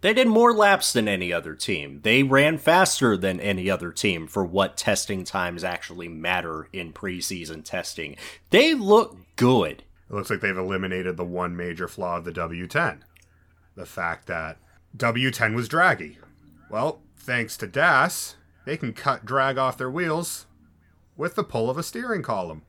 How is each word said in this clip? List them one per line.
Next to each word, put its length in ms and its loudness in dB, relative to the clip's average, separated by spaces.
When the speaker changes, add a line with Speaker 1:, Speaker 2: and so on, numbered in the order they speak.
Speaker 1:
They 140 2
did 140 6
more 260 6
laps 380 4
than 160 2
any 240 0
other 240 -4
team. 480 -6
They 180 6
ran 360 4
faster 580 4
than 240 -2
any 280 -2
other 220 -2
team 380 -2
for 160 -2
what 320 0
testing 480 -2
times 400 -4
actually 420 -8
matter 640 -4
in 200 -10
preseason 720 -8
testing. 500 -8
They 240 6
look 420 4
good. 480 2
Speaker 2:
It 60 -12
looks 160 -6
like 100 -2
they've 160 -2
eliminated 600 -4
the 80 -6
one 320 -6
major 320 -8
flaw 300 -6
of 60 -10
the 80 -8
W 360 -8
ten. 340 -4
The 120 -16
fact 420 -8
that 300 -8
W 360 -2
ten 240 0
was 120 -2
draggy. 500 0
Well, 300 -4
thanks 400 -4
to 100 -8
das, 680 2
they 100 -6
can 160 -6
cut 340 -2
drag 320 0
off 200 0
their 120 -4
wheels 560 -4
with 180 -6
the 100 -2
pull 240 -2
of 80 -2
a 60 -6
steering 400 -6
column. 460 -6